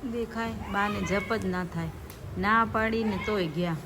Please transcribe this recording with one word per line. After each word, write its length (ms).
દેખાય, 400
બાને 280
જપ 340
જ 120
ના 180
થાય. 260
ના 340
પાડીને 540
તોય 200
ગયા. 400